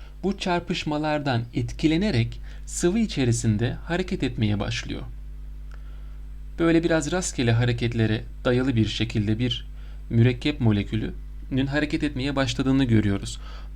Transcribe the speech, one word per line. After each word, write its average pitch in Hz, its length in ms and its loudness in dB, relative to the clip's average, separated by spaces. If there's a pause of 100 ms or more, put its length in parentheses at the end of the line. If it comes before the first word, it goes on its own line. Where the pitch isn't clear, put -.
(240)
bu 196 140 -2
çarpışmalardan 151 1040 0 (120)
etkilenerek 147 880 0 (240)
sıvı 180 340 2
içerisinde 117 760 2
hareket 180 500 -2
etmeye 107 360 2
başlıyor. - 420 -4 (1600)
Böyle 165 240 6
biraz 160 280 2
rastgele 151 400 2
hareketlere 117 720 2 (220)
dayalı 127 300 2
bir 110 120 4
şekilde 110 520 0
bir 123 280 -2 (420)
mürekkep 123 500 4
molekülünün 117 1080 0
hareket 151 360 0
etmeye 135 320 -2
başladığını 135 480 2
görüyoruz. 104 560 2 (360)